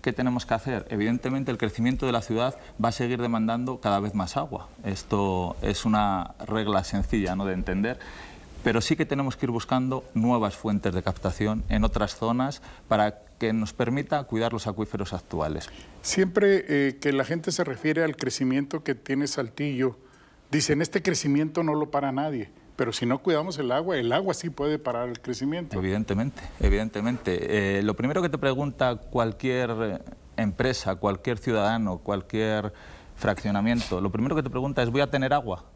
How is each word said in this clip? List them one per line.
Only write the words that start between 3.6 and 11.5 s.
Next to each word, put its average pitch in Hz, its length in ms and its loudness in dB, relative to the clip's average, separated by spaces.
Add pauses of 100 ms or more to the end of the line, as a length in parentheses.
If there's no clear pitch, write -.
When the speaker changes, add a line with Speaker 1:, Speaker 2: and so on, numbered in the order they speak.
Speaker 1:
cada 101 200 2
vez 101 160 -2
más 92 200 -2
agua. 139 300 -6 (180)
Esto 95 760 0
es 104 220 -2
una 104 500 2 (100)
regla 104 380 0
sencilla, 95 540 0
¿no?, 98 80 -2
de 95 100 0
entender. 95 460 0 (640)
Pero 113 160 4
sí 156 160 2
que 160 100 0
tenemos 139 300 0
que 139 100 -2
ir 123 60 0
buscando 127 500 0 (120)
nuevas 113 420 4
fuentes 101 360 0
de 90 120 0
captación 104 640 0